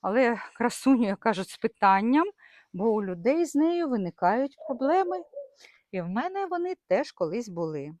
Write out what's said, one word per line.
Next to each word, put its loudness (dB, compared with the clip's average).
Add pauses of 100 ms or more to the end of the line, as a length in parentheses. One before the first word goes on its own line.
але 0 (140)
красуню, 2
як -2
кажуть, 0
з -20
питанням, 4 (420)
бо 0
у 0
людей 0
з -10
нею 2
виникають 0 (100)
проблеми. 0 (760)
І -4
в -6
мене -4
вони -4 (120)
теж 0
колись -6
були. -8